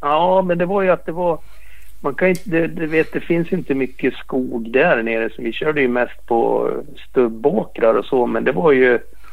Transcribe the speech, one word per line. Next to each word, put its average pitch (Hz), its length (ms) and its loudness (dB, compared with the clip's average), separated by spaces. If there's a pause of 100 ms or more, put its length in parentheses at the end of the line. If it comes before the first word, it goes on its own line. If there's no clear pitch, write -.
Ja, 175 400 4
men 175 160 0
det 175 80 0
var 196 160 0
ju 190 80 2
att 165 160 0
det 175 60 -6
var, 170 280 -2 (640)
man 139 140 -2
kan 185 120 2
inte, 185 220 2
det, 165 180 2
det, 160 180 -6
vet, 156 280 0
det 165 60 -2
finns 170 340 0
inte 147 220 -2
mycket 131 380 -2
skog 127 580 -6
där 135 320 2
nere, 113 320 -2
så - 60 -10
vi 117 120 -4
körde 156 280 -2
ju 127 60 4
mest 123 380 -2
på 117 460 2 (380)
stubbåkrar 120 840 2
och 110 120 0
så, 123 200 2
men 120 180 -2
det 123 80 2
var 165 200 4
ju 127 280 6 (340)